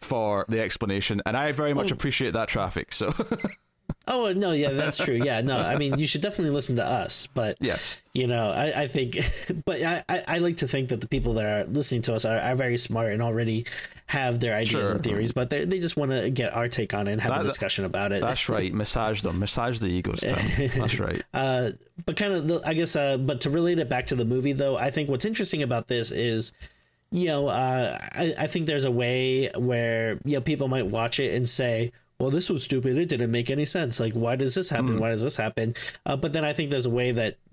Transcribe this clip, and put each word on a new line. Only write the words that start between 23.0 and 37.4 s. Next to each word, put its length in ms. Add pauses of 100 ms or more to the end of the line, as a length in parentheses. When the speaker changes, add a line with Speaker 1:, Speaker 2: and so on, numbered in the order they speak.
Speaker 2:
but 240
to 80
relate 300
it 100
back 180
to 80
the 100
movie, 280
though, 240
I 140
think 180
what's 160
interesting 380
about 240
this 240
is, 420 (580)
you 140
know, 220
uh, 500 (160)
I, 240
I 100
think 200
there's 180
a 60
way 640
where, 680
you 100
know, 60
people 260
might 200
watch 320
it 140
and 140
say, 440 (280)
"Well, 100
this 200
was 140
stupid. 340
It 100
didn't 240
make 180
any 160
sense. 340
Like, 140
why 240
does 180
this 140
happen? 280
Speaker 1:
Mm. 20
Speaker 2:
Why 100
does 120
this 140
happen?" 400 (300)
Uh, 120
but 160
then 100
I 100
think 180
there's 140
a 40
way 220
that, 260 (160)